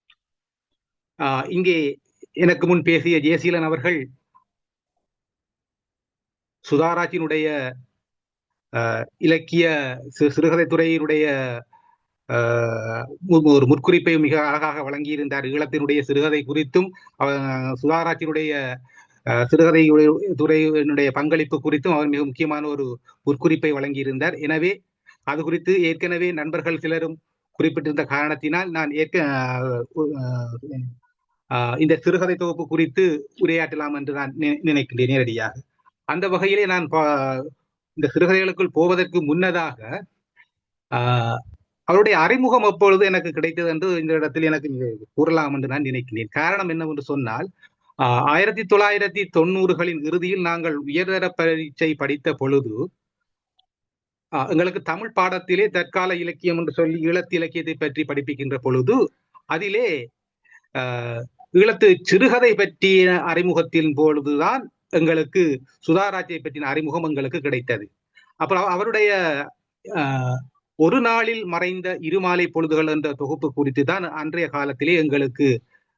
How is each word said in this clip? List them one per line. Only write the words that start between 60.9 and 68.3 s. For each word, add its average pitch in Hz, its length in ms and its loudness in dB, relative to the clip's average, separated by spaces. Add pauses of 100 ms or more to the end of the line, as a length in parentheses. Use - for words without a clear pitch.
ஈழத்து 196 480 6
சிறுகதை 233 540 4
பற்றிய 185 680 4
அறிமுகத்தின் 165 720 0
பொழுதுதான் 151 800 0 (180)
எங்களுக்கு 160 720 2 (260)
சுதாராஜை 180 520 0
பற்றின 139 200 -10
அறிமுகம் 151 440 -4
எங்களுக்கு 147 360 -4
கிடைத்தது. 127 520 -4 (440)